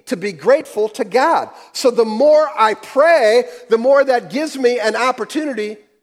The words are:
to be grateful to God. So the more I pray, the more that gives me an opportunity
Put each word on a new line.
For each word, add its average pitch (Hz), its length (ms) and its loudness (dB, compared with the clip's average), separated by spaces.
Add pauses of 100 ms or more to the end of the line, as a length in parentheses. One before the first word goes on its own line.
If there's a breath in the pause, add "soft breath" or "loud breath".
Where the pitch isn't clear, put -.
to 247 100 -6
be 196 160 -6
grateful 214 580 -2
to 226 140 -8
God. 214 460 -2 (240 loud breath)
So - 160 0
the 226 160 0
more 294 500 2
I 220 180 2
pray, 254 680 2 (240 loud breath)
the 220 80 0
more 269 260 4
that 240 280 -2
gives 294 260 -6
me 247 240 0
an 214 160 -2
opportunity 240 800 -4 (260)